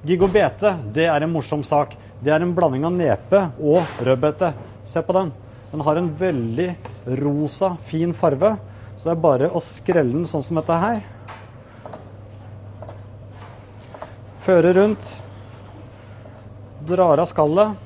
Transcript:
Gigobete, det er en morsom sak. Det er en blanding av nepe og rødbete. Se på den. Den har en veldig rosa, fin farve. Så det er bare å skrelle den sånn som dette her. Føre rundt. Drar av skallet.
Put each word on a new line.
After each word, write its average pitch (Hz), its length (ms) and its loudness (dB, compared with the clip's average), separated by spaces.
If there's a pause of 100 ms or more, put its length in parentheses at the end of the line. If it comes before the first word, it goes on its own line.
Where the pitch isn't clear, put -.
Gigobete, 185 680 2 (180)
det 160 160 2
er 151 160 2
en 165 60 -2
morsom 147 340 -2
sak. 147 300 0 (260)
Det 135 100 2
er 156 120 4
en 175 100 0
blanding 156 320 2
av 175 80 0
nepe 175 460 2 (180)
og 156 240 4 (240)
rødbete. 151 460 2 (340)
Se 165 160 -4
på 180 140 0
den. 185 160 0 (400)
Den 151 140 -6
har 156 120 2
en 175 200 0
veldig 147 500 -2 (520)
rosa, 147 540 0 (160)
fin 165 240 -2
farve. 170 400 2 (420)
Så - 120 -6
det 165 80 0
er 165 80 -2
bare 143 260 4
å 175 140 -2
skrelle 151 500 0
den 165 160 -2
sånn 147 160 -4
som 165 140 -2
dette 165 240 0
her. 220 160 0 (3500)
Føre 175 320 6
rundt. 208 320 2 (1800)
Drar 170 380 4
av 160 80 -2
skallet. 180 420 2 (120)